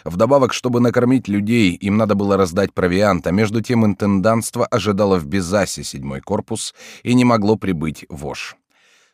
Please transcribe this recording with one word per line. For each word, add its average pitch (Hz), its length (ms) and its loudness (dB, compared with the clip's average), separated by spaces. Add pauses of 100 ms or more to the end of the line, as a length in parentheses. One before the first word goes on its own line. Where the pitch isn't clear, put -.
Вдобавок, 113 500 2
чтобы 120 260 -2
накормить 123 480 2
людей, 101 460 2
им 101 240 -2
надо 107 160 2
было 98 240 2
раздать 95 340 0
провиант, 90 540 0
а 85 60 -2
между 107 300 0
тем 113 220 0
интендантство 107 840 0
ожидало 98 500 2
в 80 80 -4
Безасе 87 580 -2
седьмой 69 380 -10
корпус - 540 -6 (260)
и 123 140 0
не 123 100 6
могло 110 300 4
прибыть 80 520 -4
в 73 200 -12
Ош. - 280 -12 (580)